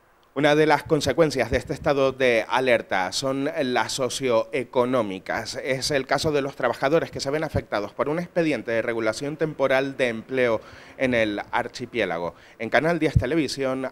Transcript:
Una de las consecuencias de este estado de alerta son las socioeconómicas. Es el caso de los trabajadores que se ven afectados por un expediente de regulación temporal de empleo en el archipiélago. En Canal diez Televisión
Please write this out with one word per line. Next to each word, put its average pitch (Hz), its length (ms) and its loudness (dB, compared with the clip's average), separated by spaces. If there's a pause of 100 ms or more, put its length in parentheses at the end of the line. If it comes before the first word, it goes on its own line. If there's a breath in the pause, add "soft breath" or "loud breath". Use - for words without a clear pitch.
(360)
Una 147 200 4
de 156 120 6
las 147 180 4
consecuencias 135 640 2
de 135 60 2
este 123 160 -2
estado 139 400 0
de 123 360 4
alerta 110 640 2
son 135 400 -2 (100)
las 123 300 0
socioeconómicas. 120 1700 -2
Es 131 340 -4
el 135 160 -2
caso 147 240 0
de 143 120 0
los 135 120 -6
trabajadores 135 560 0
que - 80 -10
se 135 140 -4
ven 156 100 -2
afectados 127 500 -4
por 123 160 -2
un 156 120 -2
expediente 151 500 -2
de 113 120 0
regulación 117 540 -2
temporal 139 600 0
de 131 120 2
empleo 117 520 0 (360 loud breath)
en 127 180 0
el 107 260 2 (100)
archipiélago. 107 840 -2 (260 loud breath)
En 113 100 -4
Canal 151 300 2
diez 147 140 0
Televisión 131 760 -2